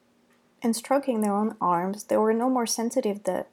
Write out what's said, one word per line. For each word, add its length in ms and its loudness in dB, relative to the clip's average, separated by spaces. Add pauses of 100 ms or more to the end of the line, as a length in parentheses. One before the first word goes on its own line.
(600)
In 120 2
stroking 480 0
their 100 2
own 300 0
arms, 420 0
they 140 0
were 160 4
no 160 0
more 160 0
sensitive 580 -2
th-, 300 -2